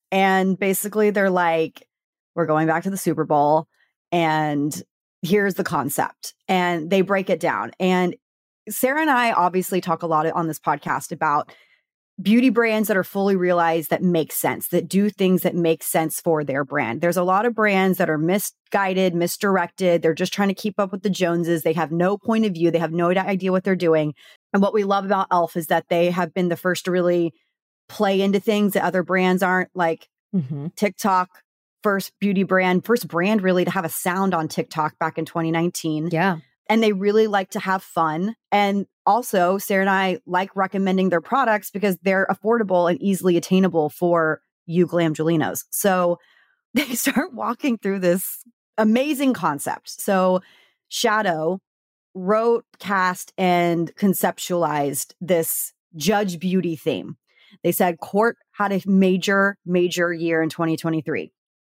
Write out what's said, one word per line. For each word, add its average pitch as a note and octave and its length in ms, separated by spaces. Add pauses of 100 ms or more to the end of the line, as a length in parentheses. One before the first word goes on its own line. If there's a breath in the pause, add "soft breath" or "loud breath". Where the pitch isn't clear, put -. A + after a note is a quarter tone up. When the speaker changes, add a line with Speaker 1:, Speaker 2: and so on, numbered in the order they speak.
(120)
Speaker 1:
and F#3+ 480
basically G#3 520
they're G3 180
like, E3 580 (480)
"We're E3+ 120
going D#3 200
back E3 160
to F#3+ 60
the G3 80
Super D#3 260
Bowl D3 440 (440)
and D#3 720 (380)
here's G3+ 320
the F#3+ 100
concept." - 680 (160)
And F3 400
they F#3+ 120
break G3 280
it E3+ 100
down. A#2 400
And F3+ 360 (520)
Sarah C4 340
and D#4+ 80
I A#3+ 220
obviously F3+ 500
talk E3 200
a F3 60
lot D#3 180
on E3 220
this D#3 120
podcast D3 540
about D3+ 400 (680 soft breath)
beauty A#3 300
brands A3 380
that G#3 100
are F3+ 60
fully G3 320
realized, E3+ 560
that E3 100
make F3 300
sense, - 380
that F3 180
do G3 200
things F#3 360
that F3 100
make E3 300
sense D#3+ 360
for D#3 240
their C#3 220
brand. C3+ 340
There's E3+ 160
a F3+ 80
lot F#3+ 220
of A#3+ 80
brands F#3+ 460
that E3+ 100
are D#3 80
misguided, F#3+ 960
misdirected. F3 880
They're E3 140
just F3+ 180
trying G3+ 140
to F#3+ 80
keep - 240
up G3 120
with G3 120
the G#3 80
Joneses. E3+ 500
They D#3+ 120
have D#3 180
no F3+ 260
point A3 280
of G3 80
view. E3 180
They E3 80
have D#3+ 120
no F3 200
idea F#3+ 400
what F#3 120
they're F#3+ 120
doing. D#3 400 (360 soft breath)
And G3 120
what G3 100
we G#3 100
love G3 220
about F#3+ 240
elf F3 260
is E3+ 120
that E3 220
they F3 200
have F3 240
been F3+ 160
the E3+ 80
first F3+ 280
to F#3 60
really F3 420 (540)
play G3 320
into G3 200
things G#3 340
that - 100
other F3+ 200
brands F#3 400
aren't, F#3 320
like E3 320 (280)
Speaker 2:
Mm-hmm. D3 400
Speaker 1:
TikTok, F#3 680 (400)
first G3 360
beauty G3 240
brand, F#3 400
first A#3 240
brand F#3+ 360
really F3+ 200
to E3+ 80
have F3+ 140
a D#3 40
sound F#3 440
on D#3+ 140
TikTok D#3+ 520
back D#3+ 180
in D#3+ 80
twenty E3 260
nineteen. E3 600
Speaker 2:
Yeah. E3+ 280 (300)
Speaker 1:
And A3+ 140
they G#3+ 80
really G#3 360
like G3 240
to G3+ 100
have F#3+ 200
fun. E3+ 540 (160)
And G3+ 360 (180)
also, F#3+ 520
Sarah F#3+ 260
and G3 60
I F#3+ 360
like F3+ 280
recommending F#3+ 540
their E3 140
products A3+ 500
because G3 300
they're F#3+ 280
affordable F#3+ 600
and - 100
easily F#3 360
attainable E3+ 520
for D#3+ 520 (240)
you E3+ 200
Glamgelinos. D#3+ 840
So F3+ 480 (300 soft breath)
<laughs> - 260
they C4 220
start C#4+ 380
walking A3+ 440
through G3 220
this F3+ 440 (340)
amazing C4 560
concept. D#3+ 560
So F#3 520 (480 soft breath)
Shadow F#3+ 720 (520)
wrote, A3 520 (140)
cast, F#3 580
and F3 580
conceptualized D#3+ 1300
this E3 500 (240)
Judge F#3 420
Beauty F3 380
theme. - 400 (480 soft breath)
They F3 80
said F3+ 300
Court A3 340 (160)
had G3 220
a F#3 120
major, G3 800
major F3 480
year E3 300
in D#3 60
twenty D#3+ 260
twenty-three. D#3 560 (420)